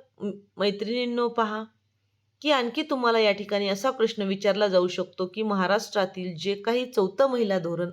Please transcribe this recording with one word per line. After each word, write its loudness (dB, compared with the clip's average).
म-, -4
मैत्रिणींनो, 0
पहा -2
की 2
आणखी 2
तुम्हाला 2
या 4
ठिकाणी -2
असा 0
प्रश्न 0
विचारला 2
जाऊ 4
शकतो -6
की -6
महाराष्ट्रातील 0
जे -4
काही -2
चौथं 2
महिला 2
धोरण -4